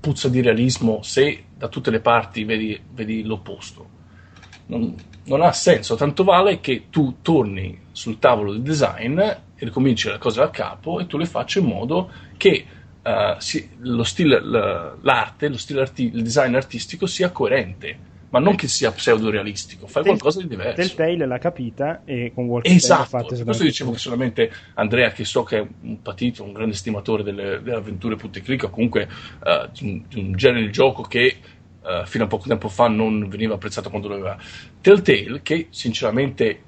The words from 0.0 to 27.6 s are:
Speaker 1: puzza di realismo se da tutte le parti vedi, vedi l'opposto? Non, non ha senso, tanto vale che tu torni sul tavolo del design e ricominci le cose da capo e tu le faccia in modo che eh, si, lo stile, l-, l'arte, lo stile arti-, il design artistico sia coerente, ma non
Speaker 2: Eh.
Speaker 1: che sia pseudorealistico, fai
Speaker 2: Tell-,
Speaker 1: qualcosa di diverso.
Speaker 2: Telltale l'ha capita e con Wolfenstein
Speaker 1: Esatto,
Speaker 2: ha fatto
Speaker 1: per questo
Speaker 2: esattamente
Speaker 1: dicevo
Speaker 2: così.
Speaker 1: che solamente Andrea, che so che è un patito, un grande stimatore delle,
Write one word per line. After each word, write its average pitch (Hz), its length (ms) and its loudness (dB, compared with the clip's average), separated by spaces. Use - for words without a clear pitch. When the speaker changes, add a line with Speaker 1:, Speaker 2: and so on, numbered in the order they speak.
Speaker 1:
puzza - 280 -2
di 127 140 4
realismo 117 600 2
se - 420 2
da - 120 -8
tutte 131 220 -4
le 110 100 0
parti 117 440 2
vedi, 107 340 -2
vedi 110 300 -6
l'opposto? - 640 -10
Non, - 280 -4
non 143 180 2
ha 170 100 6
senso, 147 420 2
tanto 143 300 0
vale 185 360 6
che - 300 -4
tu 139 320 0
torni 98 560 0
sul 110 260 -8
tavolo 104 340 4
del 113 100 -4
design 131 560 0
e 208 200 0
ricominci 123 500 0
le 104 100 -4
cose 117 220 -2
da 143 100 4
capo 110 500 -6
e 180 60 -6
tu - 120 -8
le 170 80 -2
faccia - 340 -4
in 165 60 4
modo 123 440 -2
che - 300 2
eh, 104 320 0
si, - 300 -8
lo 120 220 -2
stile, 139 380 4
l-, 101 600 -2
l'arte, 120 480 0
lo 135 80 -4
stile 135 260 -4
arti-, 123 300 -2
il 113 100 -4
design 123 340 2
artistico 131 500 -4
sia 180 240 0
coerente, 101 680 -2
ma 123 100 4
non 185 140 4
Speaker 2:
Eh. - 20 0
Speaker 1:
che 147 120 -4
sia 120 220 0
pseudorealistico, 107 960 -2
fai - 160 -2
Speaker 2:
Tell-, 196 160 4
Speaker 1:
qualcosa 170 240 0
di 170 60 -8
diverso. 107 260 -6
Speaker 2:
Telltale 170 520 0
l'ha 123 120 -4
capita 135 680 -6
e 120 300 -6
con 123 120 -4
Wolfenstein 120 300 4
Speaker 1:
Esatto, 160 260 6
Speaker 2:
ha 120 40 0
fatto 123 140 -6
Speaker 1:
per 120 100 -6
questo 110 180 0
Speaker 2:
esattamente - 80 2
Speaker 1:
dicevo 127 200 -6
Speaker 2:
così. 113 120 -6
Speaker 1:
che - 60 -8
solamente 120 440 0
Andrea, 113 380 2
che - 120 -8
so 123 200 0
che 110 140 -2
è 104 80 -2
un 113 200 -10
patito, 113 400 -6
un 101 100 -12
grande 107 220 -4
stimatore 104 480 -4
delle, 98 400 -6